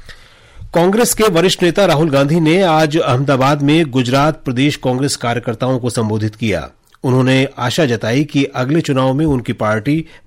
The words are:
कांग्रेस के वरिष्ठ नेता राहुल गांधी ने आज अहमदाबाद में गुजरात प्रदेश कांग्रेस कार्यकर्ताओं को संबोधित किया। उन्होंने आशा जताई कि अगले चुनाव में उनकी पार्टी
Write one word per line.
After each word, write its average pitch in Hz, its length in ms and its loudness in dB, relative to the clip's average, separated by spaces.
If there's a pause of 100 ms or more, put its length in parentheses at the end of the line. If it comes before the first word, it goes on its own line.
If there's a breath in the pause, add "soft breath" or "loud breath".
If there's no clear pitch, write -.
(720 loud breath)
कांग्रेस 196 400 2
के 214 100 0
वरिष्ठ 180 400 2
नेता 185 220 2
राहुल 160 240 2
गांधी 139 300 2
ने 165 220 2
आज 156 360 2
अहमदाबाद 139 640 0
में 147 300 2
गुजरात 135 540 0
प्रदेश 139 300 0
कांग्रेस 131 400 -2
कार्यकर्ताओं 120 640 -4
को 120 100 -4
संबोधित 107 460 -2
किया। 90 340 -4 (340)
उन्होंने 131 440 2 (100)
आशा 120 280 -2
जताई 120 380 -2
कि 143 200 -2
अगले 135 380 -2
चुनाव 131 320 0
में 151 120 0
उनकी 127 280 -2
पार्टी 110 520 -2 (220 loud breath)